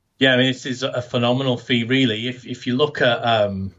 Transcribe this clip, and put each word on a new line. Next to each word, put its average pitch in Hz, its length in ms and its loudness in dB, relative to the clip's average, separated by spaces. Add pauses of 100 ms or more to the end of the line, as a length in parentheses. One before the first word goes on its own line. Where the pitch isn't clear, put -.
(200)
Yeah, 131 140 4
I 123 40 4
mean, 127 100 4
this 127 180 -4
is 131 160 -6
a 131 180 -4
phenomenal 123 580 0
fee, 120 260 -2
really. 120 440 0
If, 127 160 -10
if - 220 -12
you 127 100 -2
look 147 260 0
at, 117 220 2
um, 101 560 0